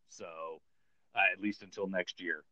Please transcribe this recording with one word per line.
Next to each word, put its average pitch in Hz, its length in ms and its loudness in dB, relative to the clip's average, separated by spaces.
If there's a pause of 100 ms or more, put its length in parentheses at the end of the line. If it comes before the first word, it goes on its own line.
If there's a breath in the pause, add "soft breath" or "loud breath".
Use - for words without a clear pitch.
So, 82 500 -10 (560)
uh, 104 40 4 (120)
at 92 80 -4
least 101 220 0
until 98 260 -4
next 92 320 -2
year. 80 320 -2